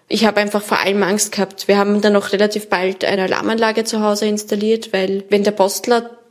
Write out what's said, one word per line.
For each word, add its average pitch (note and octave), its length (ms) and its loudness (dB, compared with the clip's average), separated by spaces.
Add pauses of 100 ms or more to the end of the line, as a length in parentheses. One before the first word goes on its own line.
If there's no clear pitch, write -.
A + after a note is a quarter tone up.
ich G#3+ 160 0
habe G#3 160 2
einfach G#3 220 -2
vor - 160 0
allem G3 240 0
Angst G3 300 0
gehabt. - 360 -6
Wir G3+ 100 4
haben G3+ 220 2
dann G#3 140 4
auch G3+ 180 0
relativ G#3 360 0
bald F#3+ 360 -2
eine F#3+ 200 0
Alarmanlage A3 600 0
zu A3 180 -2
Hause G#3 240 0
installiert, G#3+ 680 -2
weil F#3+ 380 -2
wenn G3+ 120 4
der G#3 100 2
Postler A#3 580 0 (200)